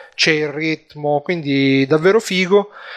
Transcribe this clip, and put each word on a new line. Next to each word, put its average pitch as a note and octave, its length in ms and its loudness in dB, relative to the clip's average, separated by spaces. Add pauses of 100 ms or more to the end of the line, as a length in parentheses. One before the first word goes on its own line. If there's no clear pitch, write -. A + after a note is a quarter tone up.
(140)
c'è - 180 0
il D3+ 180 -2
ritmo, D3 720 -4
quindi C#3 640 0
davvero D#3+ 320 2
figo. G3 500 0 (260)